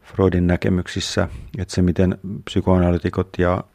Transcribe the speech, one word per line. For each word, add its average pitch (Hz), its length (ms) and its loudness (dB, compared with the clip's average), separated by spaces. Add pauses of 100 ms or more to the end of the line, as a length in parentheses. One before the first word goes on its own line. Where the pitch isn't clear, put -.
Freudin 90 460 2
näkemyksissä. 90 800 0 (300)
Et 92 120 -8
se, - 120 -2
miten 92 360 2 (280)
psykoanalyytikot 90 920 0
ja 90 260 0 (120)